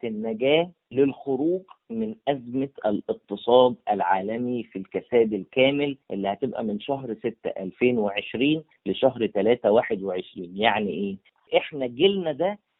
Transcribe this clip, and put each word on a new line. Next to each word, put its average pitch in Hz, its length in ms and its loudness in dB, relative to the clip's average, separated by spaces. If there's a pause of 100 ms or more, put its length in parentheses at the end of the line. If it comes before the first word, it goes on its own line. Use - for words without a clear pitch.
النجاة 117 680 0 (200)
للخروج 139 680 0 (280)
من 110 260 -6 (120)
أزمة 135 420 -4 (160)
الاقتصاد 110 880 2 (140)
العالمي 104 760 -2
في 95 160 -12
الكساد 107 540 0
الكامل 135 640 0 (140)
اللي 98 160 -4
هتبقى 117 360 -4
من 104 160 -4
شهر 135 340 -6
ستة - 360 -6
ألفين 120 480 0
وعشرين 113 680 0 (220)
لشهر 117 420 2
تلاتة 107 440 2
واحد 107 320 2
وعشرين. 92 540 -8
يعني 110 320 0
إيه؟ 101 280 -6 (400)
إحنا 139 300 -2
جيلنا 165 440 0
ده 180 280 -4 (200)